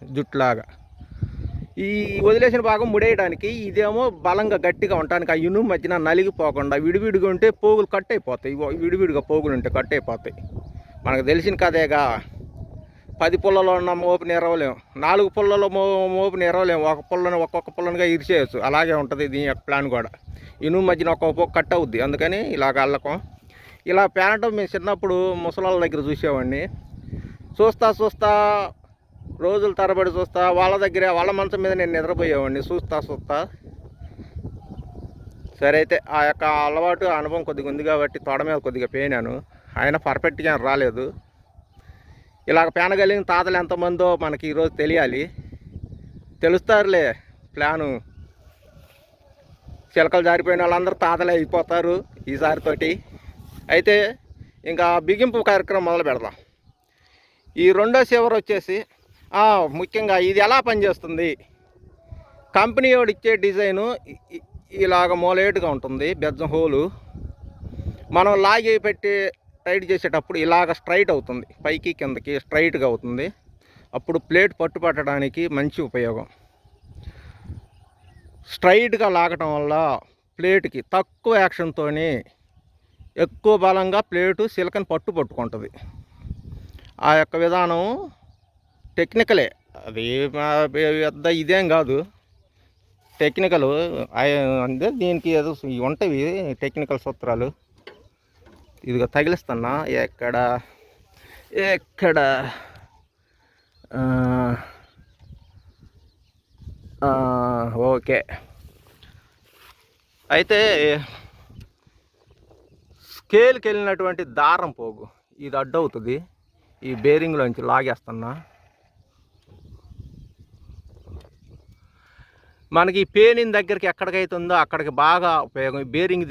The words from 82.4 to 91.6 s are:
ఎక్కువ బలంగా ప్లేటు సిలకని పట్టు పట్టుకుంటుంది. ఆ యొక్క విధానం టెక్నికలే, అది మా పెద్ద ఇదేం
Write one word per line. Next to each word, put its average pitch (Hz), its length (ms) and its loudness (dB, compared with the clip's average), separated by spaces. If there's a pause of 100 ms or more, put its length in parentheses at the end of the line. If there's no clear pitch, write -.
ఎక్కువ 208 400 2
బలంగా 190 420 2
ప్లేటు 185 480 0
సిలకని 190 360 -4
పట్టు 165 280 -6
పట్టుకుంటుంది. 117 580 -6 (1300)
ఆ 151 140 6
యొక్క 156 200 2
విధానం 175 760 0 (840)
టెక్నికలే, 175 580 2 (320)
అది 120 400 -4
మా 147 460 0
పెద్ద 151 520 0
ఇదేం 170 420 2